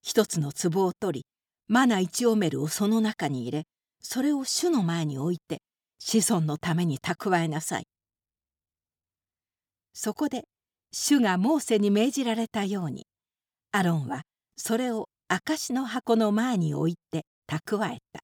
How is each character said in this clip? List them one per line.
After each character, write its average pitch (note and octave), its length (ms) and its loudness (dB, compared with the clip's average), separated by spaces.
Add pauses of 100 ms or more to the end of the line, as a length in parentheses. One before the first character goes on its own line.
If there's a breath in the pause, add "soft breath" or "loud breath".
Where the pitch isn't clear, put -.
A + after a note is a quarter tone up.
「一 - 240 0
つ - 140 -2
の C#3+ 120 -2
壺 F#3 340 0
を F3 60 0
取 D#3+ 280 -4
り、 - 60 -18 (400)
マ B3 200 4
ナ G#3 140 4
一 F#3 260 0
オ A3+ 100 4
メ F3+ 140 2
ル C3+ 120 -4
を D#3 60 -2
そ G3+ 180 -2
の A3 140 2
中 G#3+ 280 -2
に C3 140 -4
入 A#2+ 80 -6
れ、 D3+ 140 -4 (360)
そ - 220 -4
れ D4 100 2
を C4+ 120 -2
主 - 260 0
の C4 120 2
前 E3 240 0
に C#3 120 -4
置 E3 160 0
い D#3+ 40 -6
て、 - 240 -10 (360)
子 - 220 2 (100)
孫 F3+ 120 2
の D3+ 160 -2
た E3+ 160 -2
め F3 120 2
に C#3 120 0
蓄 F3+ 440 -2
え E3 60 0
な B3 120 -4
さ - 200 -4
い。」 - 60 -12 (2000)
そ - 200 -4
こ D4+ 140 -2
で A#3+ 160 -6 (480)
主 - 260 2
が F#3+ 200 4
モ C#4 200 2
ー - 20 0
セ G#3+ 180 2
に G3+ 120 4
命 G#3+ 200 4
じ C4+ 140 -2
ら A3+ 100 0
れ A3+ 120 -2
た G#3 180 -4
よ F#3+ 200 -2
う D3 60 -2
に、 - 160 -12 (680)
ア G3+ 100 2
ロ E3+ 140 4
ン C#3 100 -2
は D#3 160 -6 (340)
そ - 200 -2
れ B3 160 -2
を A3 160 -6 (200)
証 B3 440 -2
の C4+ 120 -2
箱 A#3 320 0
の G#3+ 160 4
前 A#3 240 2
に D#3 180 0
置 D3+ 160 2
い F3 40 -6 (160)
て D#3+ 160 -6 (220)
蓄 G3+ 440 -2
え A#3 60 -10 (140)
た。 - 120 -14